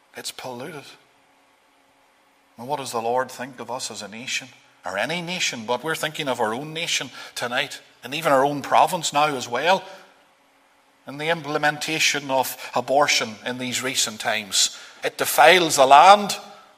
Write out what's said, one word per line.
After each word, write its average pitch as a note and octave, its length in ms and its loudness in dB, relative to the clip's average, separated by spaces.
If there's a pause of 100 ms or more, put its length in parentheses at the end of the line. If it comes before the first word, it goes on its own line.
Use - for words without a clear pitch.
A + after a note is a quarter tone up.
(160)
It's A#2+ 160 -12
polluted. C3 540 -14 (1700)
And A#2+ 100 -16
what C#3 120 -6
does B2+ 140 -10
the A#2 100 -4
Lord B2 280 -2
think B2+ 300 -14
of A2+ 100 -12
us B2 200 -8
as G#2 100 -14
a G#2 80 -12
nation? B2 400 -10 (340)
Or F2+ 140 -8
any D3 240 -4
nation, E3 460 -6
but B2 180 -4
we're D#3+ 100 -2
thinking D#3 320 -6
of B2 140 -2
our A2 140 0
own D3+ 180 -10
nation D#3+ 380 -6 (240)
tonight, C3 480 -6 (200)
and B2+ 120 -12
even D#3+ 180 2
our C3+ 140 6
own C#3+ 160 -2
province D3+ 500 2
now D3 240 2
as A#2 100 -6
well. D3 380 0 (1200)
In C3+ 120 -16
the D3+ 100 -6
implementation D3+ 1040 -2
of C3 260 0 (180)
abortion C3 680 0
in B2+ 140 -6
these B2 240 -6
recent B2 380 -4
times. G#2+ 560 -2 (260)
"It - 160 -6
defiles D#3 580 6
the C3+ 100 6
land," F#3 520 8 (400)